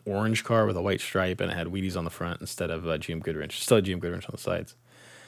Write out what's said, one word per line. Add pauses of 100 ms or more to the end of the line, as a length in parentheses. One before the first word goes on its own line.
orange
car
with
a
white
stripe,
and
it
had
Wheaties
on
the
front
instead
of,
uh,
G
M
Goodwrench.
Still
had
G
M
Goodwrench
on
the
sides. (520)